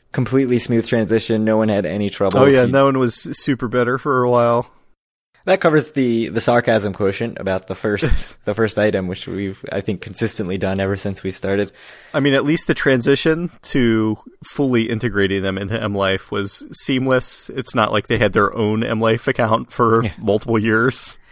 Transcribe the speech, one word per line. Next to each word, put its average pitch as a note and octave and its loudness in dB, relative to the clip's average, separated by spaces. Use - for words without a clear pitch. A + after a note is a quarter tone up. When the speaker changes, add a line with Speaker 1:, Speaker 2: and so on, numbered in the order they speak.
Speaker 1:
Completely B2 0
smooth A#2 0
transition. A2 0
No A2 2
one A2 2
had G2 0
any G2+ -2
troubles. G2 0
Speaker 2:
Oh, - 8
yeah, C3 6
Speaker 1:
You A#2+ 0
Speaker 2:
no C#3 4
one C3+ 2
was B2 0
super - -4
bitter B2 0
for B2+ -2
a B2 2
while. A#2+ 2
Speaker 1:
That F#3 2
covers D3+ 2
the, A#2 2
the G#2+ -4
sarcasm A2+ 2
quotient G#2 -2
about F#2+ -4
the F#2+ -8
first, - 0
Speaker 2:
<laughs> - -20
Speaker 1:
the G#2 -2
first A2 0
item, G2+ 2
which F2+ -10
we've, F#2+ -8
I - -4
think, G2 -4
consistently G2 -4
done F#2+ -2
ever G2 -2
since G2 -6
we F#2+ -4
started. G2 -2
Speaker 2:
I D3+ -2
mean, C#3 2
at C3+ 2
least D#3 0
the D3+ 2
transition C#3+ 2
to A2 2
fully B2 0
integrating G2+ 0
them F#2+ -2
into G#2 -6
M G2+ -4
Life F#2+ -2
was G#2 -6
seamless. C3 -2
It's - -8
not A2 0
like G#2+ -2
they A2+ -2
had G2+ 2
their G2+ 2
own A2 0
M A2+ -2
Life A2+ 0
account A2+ 0
for A2+ 2
Speaker 1:
Yeah. G#2+ -4
Speaker 2:
multiple G#2+ 0
years. A2+ 0